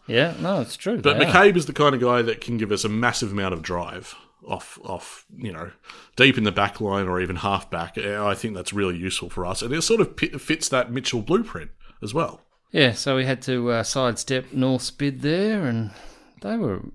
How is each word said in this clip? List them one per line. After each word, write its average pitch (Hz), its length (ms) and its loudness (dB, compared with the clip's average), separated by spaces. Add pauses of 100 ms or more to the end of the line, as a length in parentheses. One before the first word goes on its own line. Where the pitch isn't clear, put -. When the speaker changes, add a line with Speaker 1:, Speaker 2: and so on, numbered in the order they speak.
Speaker 1:
Yeah, 139 340 0
no, 180 200 -2
it's - 160 -6
true. 220 240 -4
Speaker 2:
But - 180 4
Speaker 1:
They 147 80 4
are. - 40 0
Speaker 2:
McCabe 196 260 8
is 160 100 2
the 143 60 -6
kind 147 220 4
of 120 60 -2
guy 123 220 4
that 113 180 0
can - 160 -4
give 107 160 -2
us 98 120 0
a 110 40 -2
massive 110 440 0
amount 95 220 -2
of 82 80 -6
drive 87 520 -8 (320)
off, - 380 -10
off, - 400 -12 (120)
you 104 160 -8
know, 82 180 -10 (460)
deep 131 220 8
in 113 60 2
the 104 80 4
back 101 280 0
line 98 280 0
or 90 120 0
even 90 160 -2
half 98 340 -2
back. 85 280 -6
I 104 360 -2
think 107 200 -6
that's 92 180 -8
really 95 240 0
useful 90 340 -6
for 90 160 -6
us. 92 160 -4
And 120 120 -4
it 160 80 -2
sort 226 180 4
of - 160 0
pi-, 151 220 -2
fits - 320 -2
that 123 220 2
Mitchell 123 300 -2
blueprint 190 480 0 (320)
as 107 120 -8
well. 151 260 -4 (320)
Speaker 1:
Yeah, 135 200 6
so 135 240 0
we 131 80 2
had 131 180 -2
to, 123 280 0
uh, 113 140 2
sidestep 127 680 -2
North's 131 380 2
bid 135 320 -4
there, 190 440 0
and 113 260 -2 (480)
they 208 160 -4
were 131 240 -2 (140)